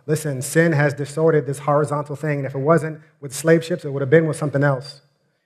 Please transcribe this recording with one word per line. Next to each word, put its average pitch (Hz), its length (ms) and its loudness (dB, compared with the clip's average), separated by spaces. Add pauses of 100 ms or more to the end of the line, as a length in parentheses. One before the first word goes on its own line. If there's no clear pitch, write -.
Listen, 147 380 -4
sin 165 300 2
has 143 200 2
distorted 147 540 0
this 139 100 -6
horizontal 147 580 -2
thing, 147 220 -4
and 139 80 -6
if 131 80 -8
it 139 60 -6
wasn't 156 420 0 (180)
with 139 140 -14
slave 165 320 2
ships, 180 180 -6
it 147 60 -8
would 139 140 -4
have 131 80 -4
been 160 160 6
with 143 100 -4
something 143 260 -2
else. 135 380 -2 (440)